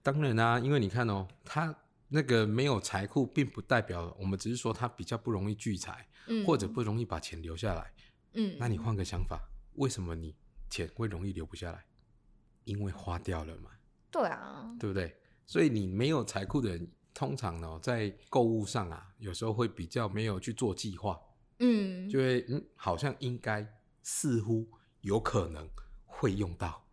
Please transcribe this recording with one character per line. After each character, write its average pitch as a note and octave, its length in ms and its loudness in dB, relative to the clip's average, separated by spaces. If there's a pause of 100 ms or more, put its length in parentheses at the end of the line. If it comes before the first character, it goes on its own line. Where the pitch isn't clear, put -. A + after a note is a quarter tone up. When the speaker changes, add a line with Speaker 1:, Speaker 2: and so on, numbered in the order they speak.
Speaker 1:
当 C#3 200 2
然 B2 180 4
啊， A#2 220 6
因 C3 100 2
为 D3 80 6
你 G#2 100 4
看 A#2 220 2
哦， G2 160 0 (180)
他 D#3 300 -2 (340)
那 D3+ 140 2
个 A#2+ 240 6
没 A2 180 4
有 C3+ 140 4
财 F#2+ 260 -2
库 B2+ 220 2
并 - 180 2
不 A2+ 160 -6
代 A#2 220 4
表， F2 380 -4
我 F#2+ 40 -4
们 F#2+ 140 2
只 A2 100 -4
是 A#2+ 80 0
说 A#2+ 160 0
他 A#2+ 140 -2
比 - 160 -6
较 A#2 160 -4
不 A#2 140 -2
容 G2+ 180 0
易 G#2+ 60 0
聚 G#2 200 -2
财， - 300 -10 (220)
Speaker 2:
嗯。 A3 180 2
Speaker 1:
或 D#3 100 6
者 A3+ 120 2
不 E3+ 140 -2
容 G#2+ 180 2
易 A#2 40 0
把 E2 140 -2
钱 D#2 240 -8
留 D#2+ 140 -6
下 F#2+ 180 0
来。 D#2+ 180 -8 (420)
Speaker 2:
嗯。 G3+ 260 0
Speaker 1:
那 A#2+ 80 0
你 G#2 100 2
换 A2+ 160 0
个 F#2+ 100 0
想 F2 200 -2
法， D#2 160 -4 (340)
为 C#3 140 0
什 G#2+ 140 -4
么 E2+ 120 -4
你 D#2+ 200 -8 (340)
钱 - 260 -4
会 A#2 120 -2
容 F#2 200 -4
易 G2 60 -4
留 E2 140 -6
不 - 100 -14
下 F2 160 -8
来？ F2 100 -14 (840)
因 G#2 180 -4
为 F#2+ 100 -2
花 F2 260 -6
掉 E2+ 260 -4
了 D#2+ 120 -10
嘛。 - 140 -16 (400)
Speaker 2:
对 D#4+ 180 0
啊。 C#3+ 500 -8
Speaker 1:
对 A2+ 100 -2
不 G2 40 -2
对？ F2+ 240 -4 (300)
所 - 160 2
以 D#3 80 6
你 G#2+ 160 0
没 G2+ 220 2
有 D3 160 2
财 G2 200 -4
库 C#3 160 0
的 A2+ 100 2
人， E2+ 180 -6 (240)
通 C#3 240 -4
常 E2+ 240 -4
呢， E2 220 -8
在 A2+ 280 0 (200)
购 C3 120 6
物 A2+ 220 4
上 G2+ 240 -2
啊， E2 180 -12 (120)
有 F#2+ 160 -8
时 A2+ 100 -6
候 A2 80 0
会 A2+ 160 2
比 - 180 -8
较 A2+ 220 -2
没 G#2 160 -2
有 G2+ 160 -2
去 A#2 120 -6
做 G#2 220 0
计 G2 220 -6
划。 F#2 240 -4 (380)
Speaker 2:
嗯。 G3 500 2
Speaker 1:
就 G#3 100 2
会， B2+ 300 4
嗯， C3 160 -2 (120)
好 E2+ 200 0
像 C#3 220 -2
应 B2 200 -4
该， G#2+ 280 -2 (360)
似 A#2+ 380 2
乎 A2+ 260 2 (340)
有 G2 200 2
可 F2 280 2
能 D#2 200 -10 (380)
会 - 260 0
用 F#2+ 220 0
到。 - 280 -6 (100)